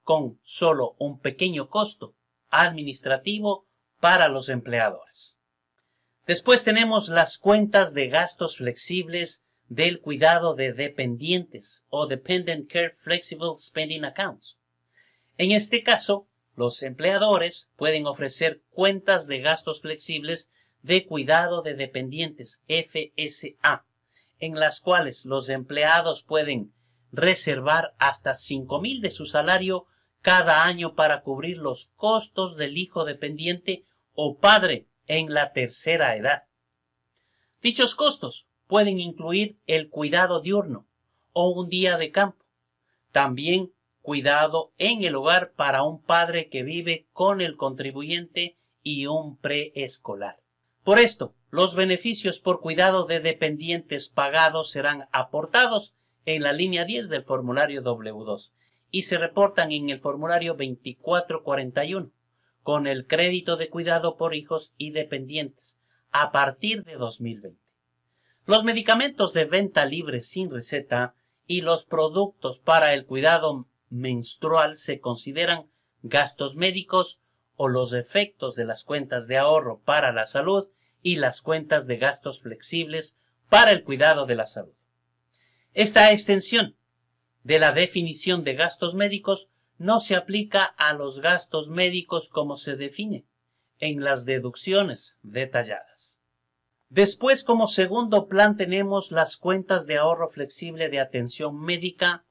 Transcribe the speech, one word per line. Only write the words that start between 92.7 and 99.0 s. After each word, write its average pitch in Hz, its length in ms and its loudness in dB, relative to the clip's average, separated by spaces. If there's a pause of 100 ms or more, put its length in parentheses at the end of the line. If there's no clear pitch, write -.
define 139 500 -8 (540)
en 147 240 -4
las 135 220 0
deducciones 135 960 -2
detalladas. 120 960 -8 (720)
Después, 202 540 2
como 226 240 4
segundo 202 600 2
plan, 208 300 4
tenemos 196 540 -2